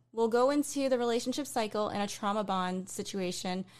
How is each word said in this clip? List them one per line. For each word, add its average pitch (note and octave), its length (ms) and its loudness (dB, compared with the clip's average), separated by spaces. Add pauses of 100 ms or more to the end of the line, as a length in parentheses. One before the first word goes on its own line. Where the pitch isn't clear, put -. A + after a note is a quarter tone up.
(120)
We'll A3+ 160 2
go B3 220 6
into C#4+ 380 2
the B3+ 100 4
relationship A#3+ 480 0
cycle G#3+ 420 -2
and - 140 -2
a G#3 40 -2
trauma G#3 380 -2
bond F#3 440 -2
situation F#3 760 -4 (160)